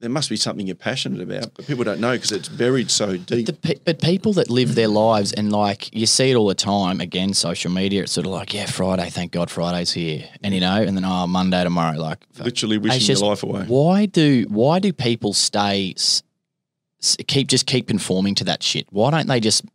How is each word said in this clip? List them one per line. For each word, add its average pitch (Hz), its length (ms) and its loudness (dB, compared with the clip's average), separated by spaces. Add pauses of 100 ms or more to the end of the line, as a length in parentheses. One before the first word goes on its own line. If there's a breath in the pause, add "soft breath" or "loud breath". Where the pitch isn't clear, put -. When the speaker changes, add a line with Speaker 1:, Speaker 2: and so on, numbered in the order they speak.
Speaker 1:
there 117 100 -8
must 139 200 -4
be - 60 -2
something 101 300 -4
you're 92 100 -6
passionate 120 440 -4
about, 98 340 -8
but - 120 -16
people 123 180 -2
don't 104 160 -2
know 120 180 0
'cause - 140 -2
it's 90 160 -6
buried 120 420 0
so 98 280 0
deep. 117 260 -2
Speaker 2:
The 156 80 -2
pe-, - 220 -4 (100)
but 170 160 -2
people 185 320 2
that 175 160 2
live 123 260 2
their 113 140 4
lives 104 460 4
and, 104 180 0
like, 104 420 -2
you 110 120 0
see 131 240 4
it 127 60 4
all 107 100 6
the 95 80 2
time, 95 480 0
again, 92 320 -2
social 87 360 -2
media, 98 340 0
it's - 80 -6
sort 90 140 -2
of 95 60 -4
like, 98 220 -6
"Yeah, 101 100 -6
Friday, 92 460 -2
thank 85 220 -6
God 85 180 -2
Friday's 87 420 -2
here." 80 320 -4 (180)
And, 101 120 -2
you 92 60 0
know, 92 160 2
and 98 200 0
then, 92 80 -2
"Oh, 92 220 0
Monday 92 380 2
tomorrow," 82 340 0
like, 80 200 -6 (140)
fuck. - 140 -12
Speaker 1:
Literally 113 300 -2
Speaker 2:
It's 104 80 -2
Speaker 1:
wishing 127 240 0
Speaker 2:
just, 113 120 2
Speaker 1:
your 104 80 2
life 104 140 0
away. - 260 -4
Speaker 2:
why 170 380 4
do, 147 420 4
why 127 300 2
do 196 120 2
people 117 440 -2
stay, 101 640 0
s-, - 260 0 (800)
s-, - 140 2 (100)
keep, 135 220 0
just 131 180 2
keep 123 200 0
conforming 95 500 0
to - 80 -2
that 90 180 -2
shit? - 280 -2
Why 107 200 2
don't 156 160 0
they 131 140 2
just 110 240 0 (100)